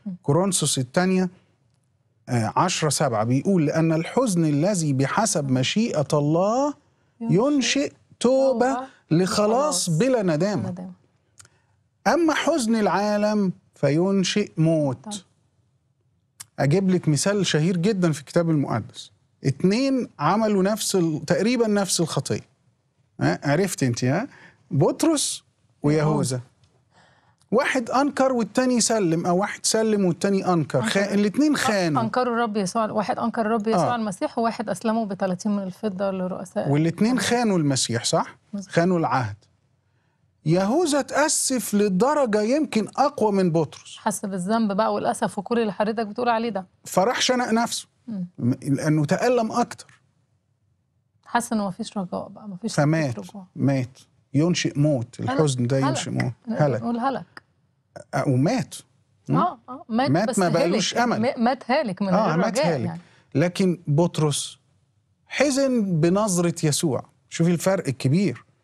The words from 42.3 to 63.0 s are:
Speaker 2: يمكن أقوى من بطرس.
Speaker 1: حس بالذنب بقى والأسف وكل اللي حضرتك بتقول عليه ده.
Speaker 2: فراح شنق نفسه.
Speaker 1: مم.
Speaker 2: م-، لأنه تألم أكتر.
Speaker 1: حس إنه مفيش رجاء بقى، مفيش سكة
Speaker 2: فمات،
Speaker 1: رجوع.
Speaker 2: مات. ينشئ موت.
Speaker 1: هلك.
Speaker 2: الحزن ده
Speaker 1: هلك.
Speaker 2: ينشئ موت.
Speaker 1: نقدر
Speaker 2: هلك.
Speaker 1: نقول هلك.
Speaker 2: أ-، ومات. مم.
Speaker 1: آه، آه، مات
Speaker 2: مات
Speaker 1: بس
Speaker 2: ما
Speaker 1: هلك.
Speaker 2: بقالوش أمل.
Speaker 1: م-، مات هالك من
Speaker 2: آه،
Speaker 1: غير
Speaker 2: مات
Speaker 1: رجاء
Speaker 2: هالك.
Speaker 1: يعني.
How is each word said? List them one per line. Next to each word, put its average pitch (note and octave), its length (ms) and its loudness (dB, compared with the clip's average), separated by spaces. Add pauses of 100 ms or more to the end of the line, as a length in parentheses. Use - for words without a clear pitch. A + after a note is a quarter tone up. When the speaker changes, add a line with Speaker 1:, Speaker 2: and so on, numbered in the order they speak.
Speaker 2:
يمكن A3+ 540 0
أقوى A3 360 0
من F#3+ 180 2
بطرس. - 480 -4
Speaker 1:
حس - 280 -6
بالذنب G3 460 -2
بقى G#3 220 0
والأسف G#3+ 440 -4
وكل A#3 200 -2
اللي G#3+ 140 0
حضرتك A3 340 -2
بتقول A#3+ 220 -4
عليه A#3 200 0
ده. G3 180 -6 (180)
Speaker 2:
فراح G#3 360 0
شنق B3 300 0
نفسه. A3+ 380 -2 (200)
Speaker 1:
مم. F#3+ 180 -6 (120)
Speaker 2:
م-، B2 240 0
لأنه D3+ 420 0
تألم A3 480 0
أكتر. - 480 -4 (1200)
Speaker 1:
حس A#3+ 280 -2
إنه G#3 160 0
مفيش G#3 300 -8
رجاء F#3 300 -6
بقى، G3+ 200 -18
مفيش G3+ 240 -8
سكة D#3 100 2
Speaker 2:
فمات، D3+ 360 0
Speaker 1:
رجوع. G3 280 -16 (100)
Speaker 2:
مات. C3 420 -2 (360)
ينشئ E3 440 0
موت. C#3+ 420 0
Speaker 1:
هلك. - 100 -2
Speaker 2:
الحزن C#3 360 0
ده C3+ 120 0
Speaker 1:
هلك. C3+ 80 0
Speaker 2:
ينشئ C3 240 -2
موت. B2 220 -2 (160)
Speaker 1:
نقدر D#3 180 0
Speaker 2:
هلك. A2+ 160 -2
Speaker 1:
نقول A#3+ 160 -4
هلك. A#3 440 -6 (720)
Speaker 2:
أ-، C#3 140 -2
ومات. D#3 460 0 (540)
مم. - 80 2
Speaker 1:
آه، D#4 220 0 (100)
آه، C4 200 -16
مات A#3+ 220 0
Speaker 2:
مات F#3+ 180 2
Speaker 1:
بس A3 100 -2
Speaker 2:
ما F3+ 80 2
Speaker 1:
هلك. D#3 80 0
Speaker 2:
بقالوش F3+ 400 0
أمل. A#3 260 0
Speaker 1:
م-، A#3 240 0
مات B3+ 260 -2
هالك B3 320 0
من G3 60 -2
Speaker 2:
آه، F#3+ 200 2
Speaker 1:
غير D#3+ 80 0
Speaker 2:
مات G3 240 0
Speaker 1:
رجاء F3 140 2
Speaker 2:
هالك. A#2 100 -2
Speaker 1:
يعني. - 160 -6 (340)